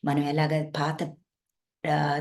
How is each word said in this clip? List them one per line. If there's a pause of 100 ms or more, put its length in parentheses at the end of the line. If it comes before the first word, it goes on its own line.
మనం
ఎలాగ
పాత, (920)
ఆ, (240)